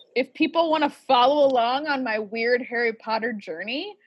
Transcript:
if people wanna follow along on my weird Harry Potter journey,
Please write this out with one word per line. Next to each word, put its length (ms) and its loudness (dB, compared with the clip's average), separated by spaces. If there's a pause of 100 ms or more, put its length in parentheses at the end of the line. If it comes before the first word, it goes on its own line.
(160)
if 200 -2
people 360 0
wanna 180 2
follow 580 4
along 400 0
on 160 -2
my 160 -4
weird 440 -2
Harry 300 -2
Potter 400 -4
journey, 640 -10 (120)